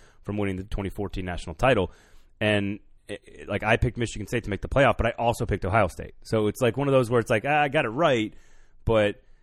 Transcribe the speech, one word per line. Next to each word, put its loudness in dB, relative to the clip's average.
from -6
winning -2
the -6
twenty -4
fourteen -6
national -8
title. 2
And, 0
it, -10
it, -18
like, -4
I 4
picked -2
Michigan -6
State -4
to -8
make -4
the -10
playoff, 4
but 0
I 0
also 0
picked -4
Ohio 2
State. -12
So 0
it's, -2
like, 2
one -2
of 2
those 4
where 4
it's 0
like, 2
"Ah, 2
I 2
got 0
it -4
right," 2
but, 2